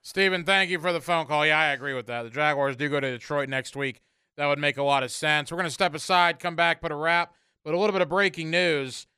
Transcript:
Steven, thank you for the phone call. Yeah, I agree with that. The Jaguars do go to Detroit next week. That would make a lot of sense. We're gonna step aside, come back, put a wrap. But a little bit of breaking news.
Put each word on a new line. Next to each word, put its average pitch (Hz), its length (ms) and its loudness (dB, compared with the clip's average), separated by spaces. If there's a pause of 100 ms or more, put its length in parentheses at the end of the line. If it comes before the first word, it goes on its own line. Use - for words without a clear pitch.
Steven, 185 420 0
thank 190 260 2
you 180 100 -2
for 175 120 -2
the 170 100 -2
phone 165 240 0
call. 151 200 2
Yeah, 156 140 4
I 156 80 2
agree 139 260 -4
with 120 140 -6
that. 120 160 -6
The 117 60 -10
Jaguars 139 460 0
do 143 140 -4
go 143 100 0
to 135 120 -2
Detroit 139 360 -4
next 131 280 -6
week. 139 260 -6 (360)
That 147 100 -2
would 143 120 2
make 147 180 -2
a 143 60 -2
lot 139 200 4
of 123 80 -6
sense. 151 400 0
We're 170 60 -6
gonna 175 120 -2
step 160 240 0
aside, 175 460 2
come 170 160 -4
back, 165 260 2
put 165 100 -4
a 151 40 -4
wrap. 170 380 0 (300)
But 156 100 -2
a 170 40 2
little 208 160 2
bit 190 80 2
of 165 80 2
breaking 170 400 0
news. 160 580 0 (100)